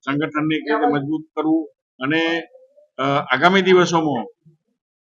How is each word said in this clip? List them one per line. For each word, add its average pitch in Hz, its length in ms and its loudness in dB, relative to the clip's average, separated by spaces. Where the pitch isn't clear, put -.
સંગઠનને 151 520 -2
કેવી 147 220 -2
રીતે 143 120 2
મજબૂત 147 320 -4
કરવું 156 320 0
અને, 165 360 -2
અ, 131 40 -4
આગામી 143 600 2
દિવસોમાં 160 640 2